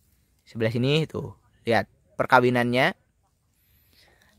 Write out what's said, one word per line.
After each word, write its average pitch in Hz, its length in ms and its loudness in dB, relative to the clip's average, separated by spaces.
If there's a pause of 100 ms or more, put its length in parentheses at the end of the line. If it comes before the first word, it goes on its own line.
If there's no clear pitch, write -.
(420)
Sebelah 113 320 -4
sini 139 320 -2
tuh, - 320 -12 (320)
lihat 107 160 0 (320)
perkawinannya. 123 800 2 (1400)